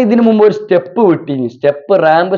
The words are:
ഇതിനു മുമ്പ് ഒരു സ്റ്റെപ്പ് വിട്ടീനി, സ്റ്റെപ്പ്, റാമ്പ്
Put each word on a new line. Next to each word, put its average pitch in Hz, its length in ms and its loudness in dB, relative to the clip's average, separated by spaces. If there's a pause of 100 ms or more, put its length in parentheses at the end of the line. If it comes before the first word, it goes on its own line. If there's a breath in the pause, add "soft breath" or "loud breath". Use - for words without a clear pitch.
ഇതിനു 233 240 0
മുമ്പ് 214 200 2
ഒരു 202 120 2
സ്റ്റെപ്പ് - 500 -2
വിട്ടീനി, 143 460 -4
സ്റ്റെപ്പ്, 143 400 -2 (100)
റാമ്പ് 175 340 0